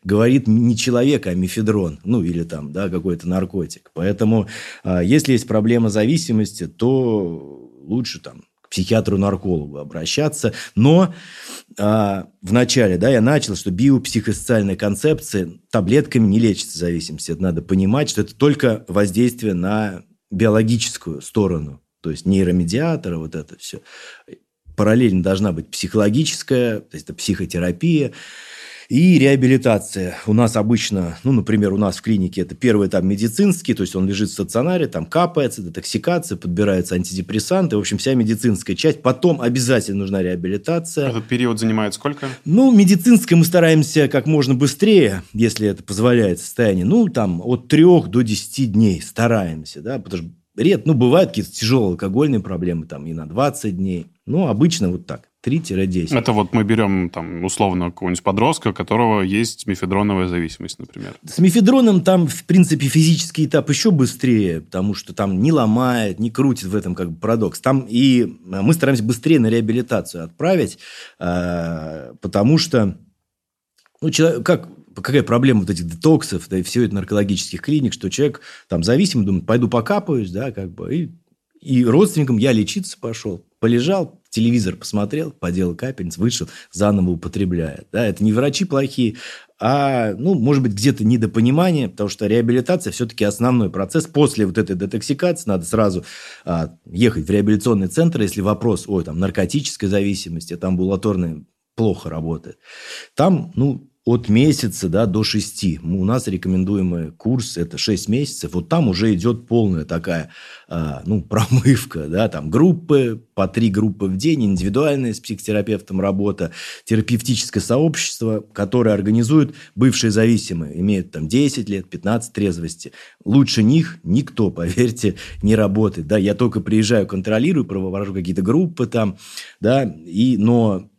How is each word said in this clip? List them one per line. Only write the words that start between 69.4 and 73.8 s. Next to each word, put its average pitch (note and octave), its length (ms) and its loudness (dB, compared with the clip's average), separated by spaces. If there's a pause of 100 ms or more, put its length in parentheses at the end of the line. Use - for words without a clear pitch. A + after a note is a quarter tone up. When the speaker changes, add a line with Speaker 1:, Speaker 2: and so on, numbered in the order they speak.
Speaker 1:
реабилитацию A2+ 760 -2
отправить, C#3 560 -2 (400)
а, E2+ 1000 -6
потому G#2 360 2
что... A2+ 400 0 (1040)